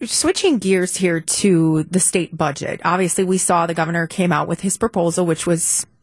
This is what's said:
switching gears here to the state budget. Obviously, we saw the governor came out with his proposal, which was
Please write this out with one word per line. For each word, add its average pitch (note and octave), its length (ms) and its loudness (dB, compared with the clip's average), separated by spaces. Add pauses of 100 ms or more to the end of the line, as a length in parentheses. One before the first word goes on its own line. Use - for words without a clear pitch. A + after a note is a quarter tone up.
switching D#4+ 540 0
gears F#3 380 0
here E3+ 240 0
to D#3+ 640 2
the F#3 160 -2
state F3 380 -2
budget. D3 460 -4
Obviously, F3+ 400 0
we F#3 140 0
saw F3 280 2
the E3+ 80 -4
governor E3 340 -2
came F3 240 0
out D3 160 0
with - 140 -4
his F#3+ 160 -2
proposal, F3+ 480 0
which E3 220 -2
was - 400 -2 (160)